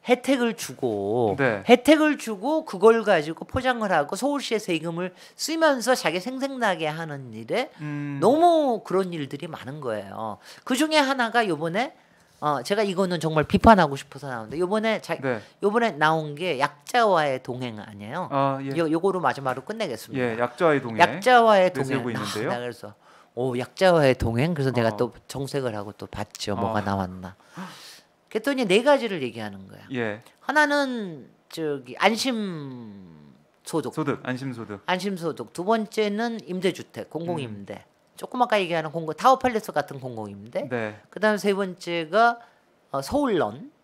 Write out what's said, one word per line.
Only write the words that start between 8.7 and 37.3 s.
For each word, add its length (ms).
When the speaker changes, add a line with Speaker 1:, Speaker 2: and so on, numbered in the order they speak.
Speaker 1:
그런 300
일들이 340
많은 320
거예요. 600
그중에 340
하나가 500
요번에, 480
어, 220
제가 200
이거는 360
정말 240
비판하고 540
싶어서 320
나오는데 300
요번에 420
자-, 140
Speaker 2:
네. 260
Speaker 1:
요번에 300
나온 440
게 220
약자와의 840
동행 360
아니에요? 520
Speaker 2:
아, 320
예. 140
Speaker 1:
요-, 120
요거로 300
마지막으로 460
끝내겠습니다. 600
Speaker 2:
예, 140
약자와의 420
동행 180
Speaker 1:
약자와의 760
Speaker 2:
내세우고 280
Speaker 1:
동행. 140
아, 40
Speaker 2:
있는데요. 280
Speaker 1:
나 100
그래서, 340
오, 220
약자와의 580
동행. 380
그래서 180
내가 180
Speaker 2:
어. 80
Speaker 1:
또 160
정색을 480
하고 160
또 160
봤죠. 460
Speaker 2:
어. 20
Speaker 1:
뭐가 260
나왔나. 540
그랬더니 360
네 180
가지를 380
얘기하는 460
거예요. 160
Speaker 2:
예. 280
Speaker 1:
하나는 920
저기 480
안심 1400
소득. 280
Speaker 2:
소득, 300
안심 300
소득. 320
Speaker 1:
안심 320
소득. 340
두 140
번째는 800
임대주택, 640
공공임대. 640